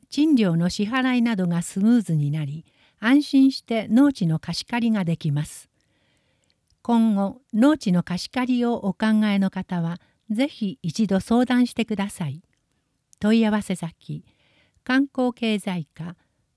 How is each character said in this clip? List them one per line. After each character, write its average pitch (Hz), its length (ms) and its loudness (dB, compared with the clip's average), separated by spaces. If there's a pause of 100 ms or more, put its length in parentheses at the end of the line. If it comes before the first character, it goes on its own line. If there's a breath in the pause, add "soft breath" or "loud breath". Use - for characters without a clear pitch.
賃 302 260 2
料 196 200 4
の 170 140 2
支 208 140 -4
払 254 340 0
い 240 40 2
な 233 140 0
ど 185 120 -2
が 170 140 -2
ス - 180 -8
ム 226 180 4
ー 233 40 0
ズ 170 140 -2
に 147 160 0
な 151 140 -4
り、 147 200 -10 (340)
安 262 220 4
心 269 300 4
し - 100 -6
て 220 280 -4
農 277 240 4
地 196 120 -2
の 160 140 0
貸 - 220 -8
し - 40 -12
借 233 240 -2
り - 20 2
が 208 120 0
で 165 140 -2
き 151 140 -2
ま 147 140 -2
す。 - 240 -16 (1120)
今 226 340 2
後、 196 260 -2 (120)
農 269 240 4
地 208 140 -2
の 175 100 2
貸 - 240 -6
し - 60 -18
借 254 260 -2
り 240 80 0
を 240 100 0
お 196 180 -4
考 220 320 2
え 202 120 2
の 190 120 2
方 185 320 -6
は、 165 180 -6 (320)
ぜ 240 160 0
ひ 202 340 -6
一 180 260 -2
度 190 120 0
相 240 260 0
談 247 220 2
し - 60 -18
て 226 120 -4
く 220 100 -6
だ 196 140 -4
さ 170 180 -8
い。 143 140 -10 (800)
問 220 200 2
い 226 60 2
合 214 60 0
わ 214 100 0
せ - 140 -6
先、 - 500 -12 (580)
観 262 220 0
光 247 280 -2
経 220 240 -2
済 180 360 -6
課、 170 240 -14 (400)